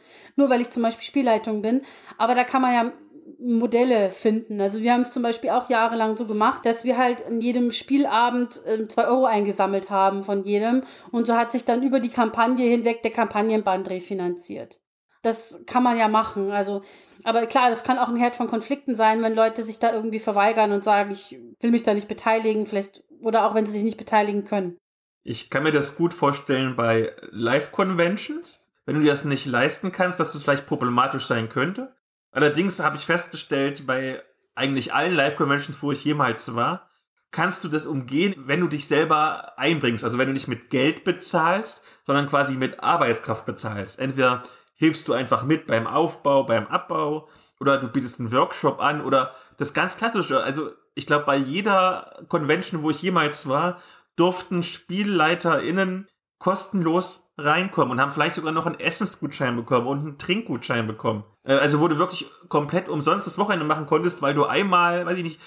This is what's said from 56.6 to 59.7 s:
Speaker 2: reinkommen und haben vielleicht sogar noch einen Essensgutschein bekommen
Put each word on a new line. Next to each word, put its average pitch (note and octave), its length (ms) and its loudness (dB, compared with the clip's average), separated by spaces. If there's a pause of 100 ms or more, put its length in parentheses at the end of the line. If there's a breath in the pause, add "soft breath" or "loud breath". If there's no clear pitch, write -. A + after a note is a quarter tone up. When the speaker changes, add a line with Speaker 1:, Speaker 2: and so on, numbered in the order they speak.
Speaker 2:
reinkommen D3+ 540 0
und B2+ 100 -2
haben C#3 120 0
vielleicht D#3 240 2
sogar D#3+ 160 -4
noch E3 140 -2
einen D#3 120 -4
Essensgutschein D3 800 -2
bekommen A#2+ 320 0